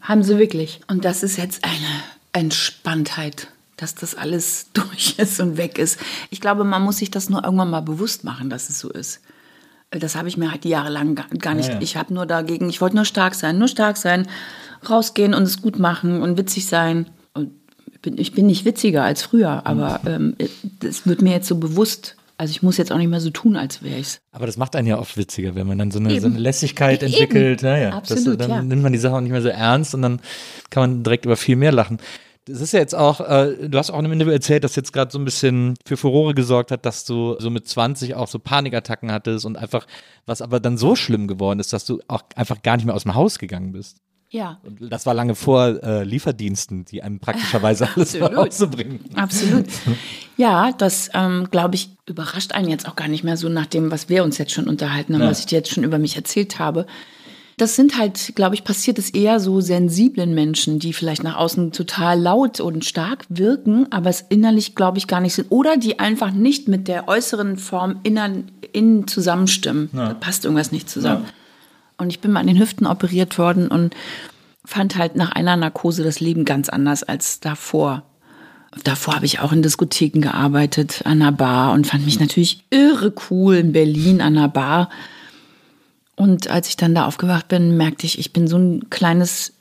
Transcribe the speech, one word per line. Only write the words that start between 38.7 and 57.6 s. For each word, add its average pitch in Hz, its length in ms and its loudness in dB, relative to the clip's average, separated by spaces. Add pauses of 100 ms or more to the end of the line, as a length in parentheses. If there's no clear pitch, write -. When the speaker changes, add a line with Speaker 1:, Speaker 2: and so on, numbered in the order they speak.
Speaker 2:
hattest 107 320 -4
und 110 140 -8
einfach, 113 280 -6 (380)
was 117 160 -8
aber 120 200 -2
dann 120 180 -2
so 143 180 4
schlimm 107 300 -2
geworden 98 340 -2
ist, - 140 -6
dass 104 100 -6
du - 240 -6
auch 113 140 -6 (140)
einfach 120 260 -4
gar 117 140 2
nicht 113 100 0
mehr 110 80 -2
aus 104 80 -4
dem 98 140 -2
Haus 180 240 2
gegangen 92 320 -8
bist. 95 260 -16 (320)
Speaker 1:
Ja. 202 320 -10
Speaker 2:
Und 104 280 -16
das 113 160 -10
war 127 80 0
lange 120 200 0
vor, 123 480 2
äh, 107 220 -2
Lieferdiensten, 101 840 -6
die - 160 -12
einem 101 160 -10
praktischerweise 120 720 0
Speaker 1:
<laughs> - 60 -6
Speaker 2:
alles 175 180 0
nach 165 140 0
Speaker 1:
Absolut. 202 180 2
Speaker 2:
Hause 202 220 0
bringen. 123 320 -8 (140)
Speaker 1:
Absolut. 190 520 0 (720)
Ja, 226 340 4
das, 196 420 0
ähm, 180 360 0
glaub 175 240 2
ich, - 160 -6 (160)
überrascht 165 460 -8
einen 190 180 -2
jetzt 156 180 -4
auch 160 80 -12
gar 151 120 -6
nicht 156 160 -4
mehr 165 120 -2
so 165 140 -4
nach 160 160 -2
dem, 160 240 -2
was 156 180 -6
wir 180 160 2
uns - 140 -2
jetzt 147 140 -6
schon - 160 -4
unterhalten 147 460 -2
haben, 147 80 4
Speaker 2:
Ja. 151 80 4
Speaker 1:
was 147 100 -2
ich - 60 -10
dir 165 120 -2
jetzt 151 120 -4
schon - 140 -2
über 156 140 0
mich 151 180 -2
erzählt - 420 -4
habe. 165 280 -2 (680)
Das 220 180 0